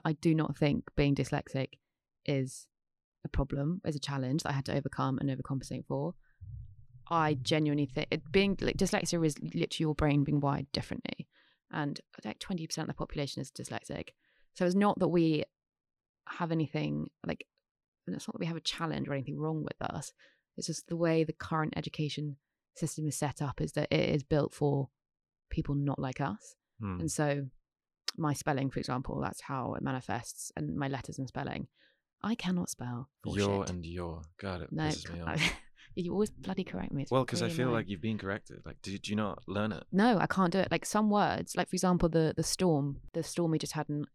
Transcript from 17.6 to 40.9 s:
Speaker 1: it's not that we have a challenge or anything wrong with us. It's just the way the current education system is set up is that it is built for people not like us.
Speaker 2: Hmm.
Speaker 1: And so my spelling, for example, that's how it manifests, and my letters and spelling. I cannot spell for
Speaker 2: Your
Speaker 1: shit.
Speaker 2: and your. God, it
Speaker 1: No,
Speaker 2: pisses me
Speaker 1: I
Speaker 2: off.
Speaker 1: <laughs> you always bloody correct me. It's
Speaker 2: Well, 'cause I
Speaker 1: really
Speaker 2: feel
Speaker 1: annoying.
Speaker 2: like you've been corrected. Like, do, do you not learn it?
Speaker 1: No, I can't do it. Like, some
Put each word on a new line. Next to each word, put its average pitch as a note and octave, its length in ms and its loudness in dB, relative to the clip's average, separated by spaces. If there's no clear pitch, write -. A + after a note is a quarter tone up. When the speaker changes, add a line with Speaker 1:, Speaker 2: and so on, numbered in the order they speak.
Speaker 1:
it's - 200 -6
not A3 60 -8
that - 60 -8
we E3+ 60 -2
have E3 120 -4
a D#3 40 -10
challenge D3 460 -2
or C#3+ 60 -2
anything C#3 240 -4
wrong D#3 260 -2
with - 180 -6
us. - 320 -6
It's - 120 -8
just - 200 -6
the E3+ 80 -4
way E3 280 4
the D#3+ 100 -2
current D#3 420 0
education D3+ 600 -4
system D#3 320 -2
is C#3+ 100 -2
set D3 240 -2
up C#3 200 -2
is D#3 120 -2
that D3+ 180 0
it - 180 4
is C#3 140 4
built D3 300 2
for C#3 360 2
people C#3+ 260 0
not C#3+ 240 0
like C3+ 220 -2
us. F#3 340 -4
Speaker 2:
Hmm. G#2+ 220 -2
Speaker 1:
And D#3 100 0
so C#3+ 360 2
my D3 160 2
spelling, C3+ 360 0
for C3+ 100 -4
example, C3+ 420 -4
that's - 200 -6
how C3+ 320 -4
it - 80 -4
manifests, C3 720 -6
and D3+ 220 -4
my C#3 100 -2
letters C3+ 300 -6
and C3 100 -6
spelling. - 400 -6
I G#3+ 140 -2
cannot F3+ 340 -2
spell B2 400 -8
for E2+ 140 -4
Speaker 2:
Your G2+ 280 2
Speaker 1:
shit. F2+ 100 -4
Speaker 2:
and E2+ 100 -6
your. E2+ 360 -6
God, F#2 220 -4
it - 100 -10
Speaker 1:
No, D#3 120 -2
Speaker 2:
pisses D#3 300 -2
me A#2+ 80 -8
Speaker 1:
I E2 120 -2
Speaker 2:
off. D#3+ 200 2
Speaker 1:
<laughs> - 200 -20
you F3 180 -4
always G#3 160 2
bloody F#3 340 -6
correct - 300 -6
me. C#3 100 0
It's - 80 -2
Speaker 2:
Well, B2+ 140 6
'cause - 160 0
I A#2 40 2
Speaker 1:
really E3 120 0
Speaker 2:
feel B2+ 100 4
Speaker 1:
annoying. A#2+ 140 4
Speaker 2:
like F2+ 80 -4
you've G2+ 120 -4
been A2 160 0
corrected. G2 480 -6
Like, - 160 -12
do, G2 160 -6
do G2 140 -6
you G#2 60 2
not G#2 300 -2
learn G#2 260 0
it? D2+ 180 -8
Speaker 1:
No, G#3 280 6
I - 80 4
can't F#3 240 2
do F#3+ 80 2
it. - 120 2
Like, E3+ 140 0
some G#3+ 240 2